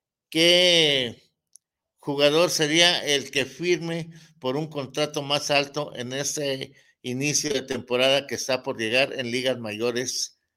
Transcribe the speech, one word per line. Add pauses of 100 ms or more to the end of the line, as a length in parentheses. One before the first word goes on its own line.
(300)
qué (800)
jugador
sería
el
que
firme (300)
por
un
contrato
más
alto
en
este (280)
inicio
de
temporada
que
está
por
llegar
en
ligas
mayores (160)